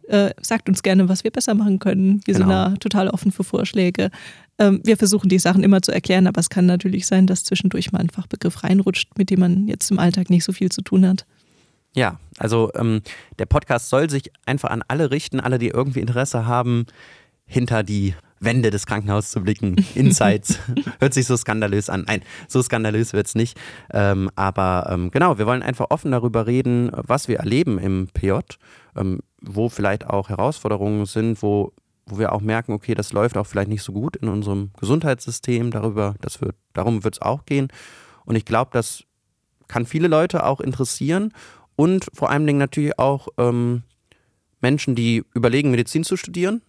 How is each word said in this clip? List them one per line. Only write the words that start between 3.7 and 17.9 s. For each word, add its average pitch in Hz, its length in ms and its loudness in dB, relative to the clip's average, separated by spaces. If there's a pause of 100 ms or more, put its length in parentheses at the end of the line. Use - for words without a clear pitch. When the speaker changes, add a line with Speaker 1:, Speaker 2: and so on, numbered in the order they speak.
Speaker 1:
Ähm, 196 260 6
wir 220 140 4
versuchen 196 320 4
die 185 100 4
Sachen 185 240 4
immer 196 180 6
zu - 100 -2
erklären, 185 360 2
aber 190 120 0
es 170 100 0
kann 180 160 2
natürlich 180 420 2
sein, 185 200 6
dass 185 160 0
zwischendurch 190 480 -2
mal 180 80 0
ein 170 100 0
Fachbegriff - 540 -6
reinrutscht, 190 540 0
mit 190 120 2
dem 185 100 4
man 185 280 2
jetzt - 240 -4
im 190 80 2
Alltag 175 300 2
nicht 175 140 6
so - 100 -4
viel 185 180 0
zu - 100 -6
tun 185 260 4
hat. 190 180 0 (720)
Speaker 2:
Ja, 101 240 0 (180)
also, 113 380 2
ähm, 110 260 0 (380)
der 107 60 -2
Podcast - 440 0
soll 147 200 2
sich 139 220 -6 (140)
einfach 135 240 -2
an 113 180 -4
alle 143 240 0
richten, 139 280 -4
alle, 127 200 0
die 117 100 0
irgendwie 131 320 -2
Interesse 120 440 -2
haben, 120 400 0 (600)
hinter 123 380 0
die 98 320 -2 (260)